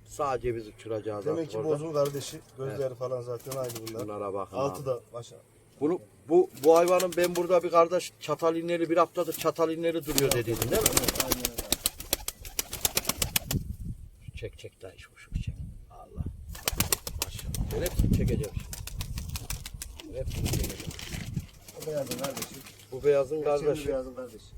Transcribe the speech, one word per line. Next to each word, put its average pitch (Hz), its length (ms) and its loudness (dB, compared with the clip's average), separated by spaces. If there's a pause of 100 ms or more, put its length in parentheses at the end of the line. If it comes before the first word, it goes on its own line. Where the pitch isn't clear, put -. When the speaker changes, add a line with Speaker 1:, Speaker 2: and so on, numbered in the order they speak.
Speaker 1:
Sadece 123 480 0
biz 113 120 -6
uçuracağız 104 580 -6
Speaker 2:
Demek 156 140 0
Speaker 1:
artık 160 120 -4
Speaker 2:
ki - 60 -6
Speaker 1:
orada. 147 120 -2
Speaker 2:
bozun 151 240 -2
kardeşi. 143 460 0 (180)
Gözleri 135 300 -6
Speaker 1:
Evet. 123 100 -6
Speaker 2:
falan 127 240 -4
zaten 123 380 -8
aynı 123 140 -4 (160)
bunlar. 110 140 -6
Speaker 1:
Bunlara 104 300 -4
bakın 98 240 -4
Speaker 2:
Altı 139 220 -2
Speaker 1:
abi. 143 60 -10
Speaker 2:
da 123 140 0 (140)
başa. 117 220 -12 (460)
Speaker 1:
Bunu, 165 180 2 (300)
bu, 175 200 8 (140)
bu 165 140 10
hayvanın 180 400 6
ben 175 180 4
burada 175 280 6
bir 175 80 -2
kardeş 170 480 6
çatal 165 360 2
iğneli 165 340 2
bir 165 80 6
haftadır 165 360 4
çatal 160 380 2
iğneli 165 340 0
duruyor 139 260 6
dediydin 113 400 2
değil 208 100 4
mi? 208 80 2
Speaker 2:
Evet, - 340 2
aynen 254 140 0 (140)
öyle. - 100 -6 (2750)
Speaker 1:
Çek, - 240 -10
çek - 220 -16
dayı, 95 180 -16
şu - 140 -20
kuşu - 280 -6
çek. - 140 -6 (360)
Allah. - 320 -12 (1000)
Maşallah. - 520 -4
Ben - 60 0
hepsini - 360 4
çekeceğim - 380 2
şimdi. - 1600 -8
Ben - 60 -6
hepsini - 320 -4
çekeceğim. - 340 -2 (960)
Speaker 2:
O - 40 -8
beyazın 135 300 -4
kardeşi. 135 380 -6 (360)
Speaker 1:
Bu 131 120 -8
beyazın 139 400 4
Speaker 2:
Perçemli 143 220 2
Speaker 1:
kardeşi. 143 220 2
Speaker 2:
beyazın 127 280 -2
kardeşi. 208 300 -12 (120)